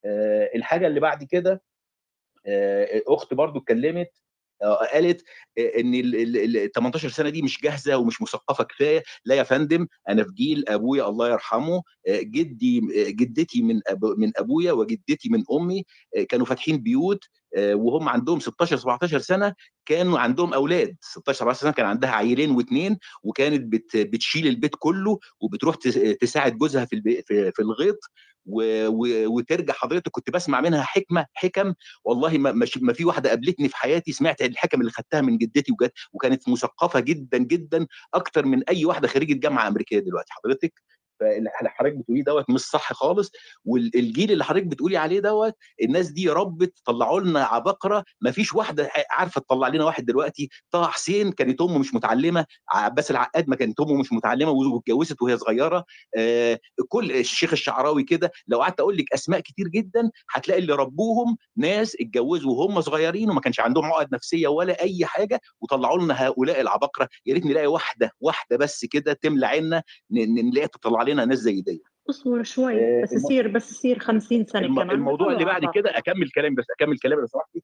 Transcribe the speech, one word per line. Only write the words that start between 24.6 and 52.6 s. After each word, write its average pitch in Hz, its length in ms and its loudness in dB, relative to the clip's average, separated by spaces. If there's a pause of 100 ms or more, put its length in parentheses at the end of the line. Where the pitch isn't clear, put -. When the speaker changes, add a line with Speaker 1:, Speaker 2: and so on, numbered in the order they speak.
Speaker 1:
كله 196 400 0 (220)
وبتروح - 360 -2
تس-، 107 440 2
تساعد 123 380 0
جوزها 135 260 0
في 113 120 -6
الب-، 110 300 0
في، 104 260 2
في 110 100 -2
الغيط 139 360 0 (480)
و-، 110 420 0
و-، 113 380 0 (100)
وترجع. 127 380 -2
حضرتك 151 360 -4
كنت - 200 -8
بسمع 139 300 0
منها 151 220 2
حكمة، 170 520 -2
حكم 185 400 -2 (300)
والله 139 340 0
ما، 139 140 2
ما 117 140 2
ش-، 127 120 -8
ما 123 140 2
في 165 120 -4
واحدة 151 260 2
قابلتني 131 380 0
في - 80 -6
حياتي 156 360 0
سمعت - 300 0
الحكم 127 380 0
اللي 117 120 0
خدتها 151 280 -2
من 120 180 2
جدتي، 117 340 0
وجت-، 120 200 2 (200)
وكانت 131 360 0
مثقفة - 520 0
جدا، 131 380 -2
جدا، 156 480 0 (280)
أكتر 160 320 0
من 135 220 2
أي 175 160 0
واحدة 151 240 0
خريجة 147 260 2
جامعة 127 340 0
أمريكية 107 300 0
دلوقتي 90 340 -4
حضرتك. 135 400 -2 (480)
فاللي 107 340 0
حضرتك 139 420 -2
بتقوليه 123 280 -2
دوت 143 260 0
مش 127 100 2
صح - 320 -4
خالص، 185 380 0 (340)
والجيل 123 680 0
اللي 151 120 2
حضرتك 185 220 0
بتقولي 165 300 -2
عليه 165 240 0
دوت، 214 340 0 (280)
الناس 160 280 0
دي 170 180 -2
ربت، 175 440 0 (120)
طلعوا 120 360 0
لنا 160 240 2
عباقرة. 190 600 -2 (160)
ما - 100 2
فيش 202 240 -2
واحدة 151 300 0
ع-، 147 260 -2
عارفة 156 300 -2
تطلع 131 280 0
لنا 151 160 0
واحد 160 220 -2
دلوقتي. 139 420 -2 (220)
طه 170 160 2
حسين 196 460 0
كانت 131 280 0
أمه 170 180 2
مش 135 160 0
متعلمة، 131 520 2 (240)